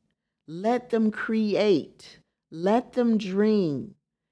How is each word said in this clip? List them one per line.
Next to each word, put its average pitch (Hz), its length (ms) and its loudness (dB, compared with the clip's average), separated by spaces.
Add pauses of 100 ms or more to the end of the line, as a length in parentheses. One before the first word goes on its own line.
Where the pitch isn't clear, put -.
(480)
Let 226 420 -4
them 220 200 0
create. 208 1080 -2 (320)
Let 202 420 -2
them 233 260 2
dream. 196 760 0 (380)